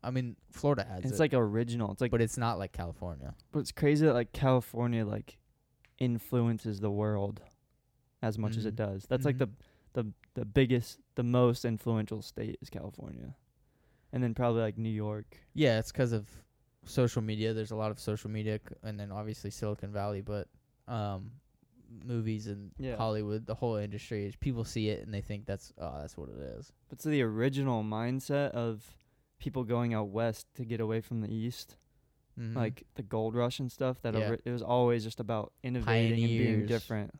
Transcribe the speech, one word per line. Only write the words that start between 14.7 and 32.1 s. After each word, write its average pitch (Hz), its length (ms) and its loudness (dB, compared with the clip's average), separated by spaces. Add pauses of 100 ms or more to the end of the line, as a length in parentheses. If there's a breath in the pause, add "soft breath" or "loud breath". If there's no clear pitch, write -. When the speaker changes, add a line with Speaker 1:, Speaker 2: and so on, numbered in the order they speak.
Speaker 2:
New 110 120 -2
York. 107 480 -4 (160)
Speaker 1:
Yeah, 123 260 4
it's - 120 -4
'cause 123 220 2
of 104 140 -2 (580)
social 123 360 2
media. 110 320 0
There's 110 180 -4
a 113 40 -6
lot 107 160 0
of 107 80 -8
social 107 300 -4
media, 107 360 -2
c-, - 180 -14
and 107 160 -8
then 101 120 -8
obviously 107 380 -6
Silicon 104 420 -6
Valley, 101 300 -2
but, 104 260 -6 (400)
um, 104 440 -4 (720)
movies 110 440 -2
and 101 300 -8
Speaker 2:
Yeah. 131 180 -4
Speaker 1:
Hollywood, 107 500 -2
the 110 100 -4
whole 117 200 -2
industry, 104 500 -4
is 101 100 -6
people 120 280 -2
see 110 260 0
it - 140 -4
and 107 100 -10
they 101 80 -4
think 104 240 -8
that's, - 320 -8
"Oh, 73 220 -8
that's 73 180 -10
what 67 120 -10
it 53 80 -14
is." 65 340 -12 (160)
Speaker 2:
But - 100 -14
it's - 80 -16
the 151 160 4
original 123 640 2
mindset 127 680 -2
of 117 460 -4 (420)
people 127 260 -4
going 117 280 2
out 107 160 0
west 110 460 -2
to 123 100 -6
get 113 140 -4
away 113 220 0
from 113 200 -4
the 104 120 -4
East, 113 440 -4 (600)